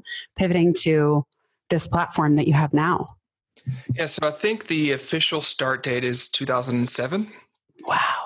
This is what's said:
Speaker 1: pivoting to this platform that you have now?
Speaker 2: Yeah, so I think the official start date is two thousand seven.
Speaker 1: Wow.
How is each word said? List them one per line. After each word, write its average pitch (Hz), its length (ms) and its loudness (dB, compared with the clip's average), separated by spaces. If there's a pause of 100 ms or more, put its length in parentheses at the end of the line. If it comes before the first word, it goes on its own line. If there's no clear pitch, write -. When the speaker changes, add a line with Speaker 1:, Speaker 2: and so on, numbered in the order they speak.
(360)
Speaker 1:
pivoting 175 460 4
to 151 440 2 (460)
this 165 160 0
platform 160 480 2
that 151 100 2
you 151 80 4
have 147 180 2
now? 156 440 0 (800)
Speaker 2:
Yeah, 165 100 -2
so 151 220 -2
I 151 40 -2
think 214 360 -4
the 151 240 0
official 156 500 -2
start 131 400 -2
date 123 220 -2
is 123 260 0
two - 160 -4
thousand 123 440 0
seven. 175 420 -4 (540)
Speaker 1:
Wow. - 120 0 (280)